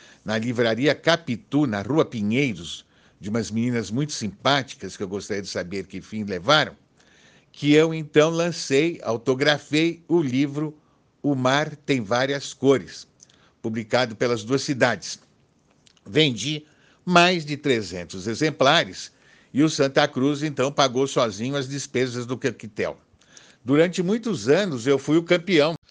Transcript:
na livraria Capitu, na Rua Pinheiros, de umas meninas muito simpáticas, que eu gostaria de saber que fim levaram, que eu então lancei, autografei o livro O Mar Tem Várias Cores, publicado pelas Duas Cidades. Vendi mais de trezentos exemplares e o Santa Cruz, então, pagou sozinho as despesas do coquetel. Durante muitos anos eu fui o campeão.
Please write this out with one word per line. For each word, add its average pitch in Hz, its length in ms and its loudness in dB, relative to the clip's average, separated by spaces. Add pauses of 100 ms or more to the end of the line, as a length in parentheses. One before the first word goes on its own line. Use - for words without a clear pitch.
(220)
na 107 140 -4
livraria 117 580 0
Capitu, 151 720 0
na 104 140 -2
Rua 135 240 2
Pinheiros, 107 800 -4 (340)
de 104 120 -10
umas 107 200 -4
meninas 113 400 -2
muito 147 220 -4
simpáticas, 120 800 -2
que - 80 -8
eu 95 60 -6
gostaria 98 340 -6
de 92 60 -12
saber 92 380 -8
que 92 160 -12
fim 107 200 -8
levaram, 101 540 0 (760)
que 147 220 0
eu 160 220 6
então 156 340 2
lancei, 165 760 0
autografei 143 1040 0
o 170 140 2
livro 143 560 -2 (460)
O 143 120 2
Mar 139 400 0
Tem 135 280 -2
Várias 135 500 -2
Cores, 123 560 0 (540)
publicado 117 520 -2
pelas 120 300 -2
Duas 135 160 0
Cidades. 123 580 -2 (880)
Vendi 139 600 0 (360)
mais 175 440 4
de 147 100 -6
trezentos 92 680 -2
exemplares 139 840 0 (440)
e 131 80 4
o 156 80 4
Santa 147 360 2
Cruz, 143 360 -2
então, 139 280 -2
pagou 135 360 0
sozinho 123 500 -2
as 135 100 -4
despesas 123 600 -4
do 123 100 -6
coquetel. 107 640 -6 (640)
Durante 165 380 2
muitos 185 480 -2
anos 151 360 2
eu 139 120 2
fui 147 180 0
o 170 60 2
campeão. 170 540 2 (140)